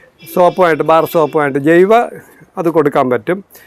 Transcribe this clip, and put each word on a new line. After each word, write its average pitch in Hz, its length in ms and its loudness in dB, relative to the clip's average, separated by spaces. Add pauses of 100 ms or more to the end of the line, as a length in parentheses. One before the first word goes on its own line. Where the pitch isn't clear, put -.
(340)
സോപ്പുമായിട്ട്, 170 560 2
ബാർ 160 140 2 (100)
സോപ്പുമായിട്ട് 143 460 -2 (100)
ജൈവ 185 220 4 (680)
അത് 165 160 -4
കൊടുക്കാൻ 143 360 0
പറ്റും. 143 260 -4 (280)